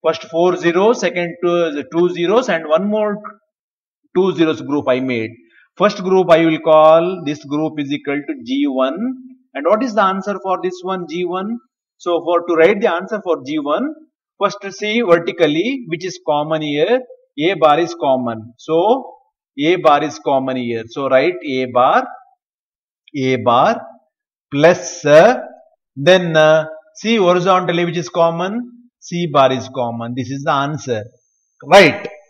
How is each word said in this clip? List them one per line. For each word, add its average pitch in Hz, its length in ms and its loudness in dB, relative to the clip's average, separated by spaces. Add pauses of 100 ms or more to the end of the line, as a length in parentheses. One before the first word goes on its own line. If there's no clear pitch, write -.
First 160 280 -2
four 175 240 2
zeros, 180 460 2
second 175 420 -4
two, 170 480 0
two 175 180 2
zeros, 175 380 0
and 160 200 -4
one 175 220 0
more 208 280 -2 (960)
two 185 180 2
zeros 160 280 0
group 139 260 -4
I 127 140 2
made. 117 280 -4 (480)
First 202 260 0
group 185 280 2
I 165 140 6
will 160 140 2
call, 165 680 4
this 147 180 -6
group 156 360 -4
is 139 120 -6
equal 143 360 -6
to 156 60 -6 (120)
G 139 220 -2
one. 131 300 -2 (560)
And 143 140 -6
what 214 160 2
is 233 120 -6
the 214 80 2
answer 190 380 -4
for 185 220 -4
this 180 200 -4
one, 180 260 -6
G 175 160 -6
one? 190 320 -6 (400)
So 175 260 -2
for 170 240 0
to 175 80 0
write 180 260 2
the 202 120 0
answer 190 300 -6
for 156 220 -4
G 156 140 -4
one, 175 340 -4 (480)
first 196 180 -4 (180)
see 214 240 -2
vertically 175 840 0
which 170 180 -8
is 180 200 -10
common 156 360 -2
here. 156 400 0 (360)
A 165 180 0
bar 156 240 4
is 170 160 -2
common. 120 640 -4
So 190 580 0 (440)
A 160 160 2
bar 147 260 4
is 151 180 -6
common 131 360 -2
here. 117 320 -6
So 139 220 -6
write 135 240 2 (120)
A 131 200 -4
bar, 139 420 2 (1080)
A 131 180 0
bar 127 460 2 (680)
plus, 160 540 0
uh, 170 360 8 (540)
then, 170 440 2
uh, 156 300 6 (280)
see 226 220 0
horizontally 180 680 2
which 170 140 -4
is 170 100 -6
common. 180 640 -2 (300)
C 175 260 -6
bar 135 260 2
is 120 160 -6
common. 117 460 -8
This 123 140 -8
is 139 140 -8
the 156 80 -2
answer. 139 540 -4 (600)
Right. 156 400 2 (240)